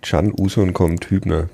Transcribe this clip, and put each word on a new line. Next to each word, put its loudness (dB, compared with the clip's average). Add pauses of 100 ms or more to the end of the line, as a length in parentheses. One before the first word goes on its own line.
Can, 0
Usun 0
kommt, 0
Hübner. 0